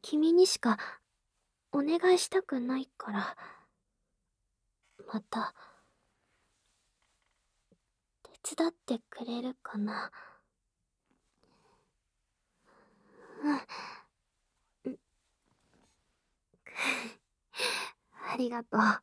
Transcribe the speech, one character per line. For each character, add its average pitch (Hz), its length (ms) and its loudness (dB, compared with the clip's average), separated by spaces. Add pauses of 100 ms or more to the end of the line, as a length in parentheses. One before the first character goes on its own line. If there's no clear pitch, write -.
君 311 300 4
に 370 160 10
し - 120 0
か、 220 200 2 (920)
お 277 100 2
願 339 320 6
い - 20 4
し - 120 0
た 381 120 2
く 254 200 -4
な 254 180 -2
い 269 80 -8 (100)
か - 140 -10
ら。 202 260 -4 (1700)
ま 220 140 -6
た、 - 320 -6 (3000)
手 - 140 -8
伝 330 140 0
っ - 20 -4
て - 280 -6 (100)
く - 160 -14
れ 240 160 -6
る 254 200 -8
か - 160 -10
な？ 208 340 -4 (4000)
う 262 40 -6
ん。 262 100 -14
<laughs> - 0 - (3250)
あ - 60 -4
り 247 120 -2
が 233 140 -6
と - 140 0
う。 214 40 6 (220)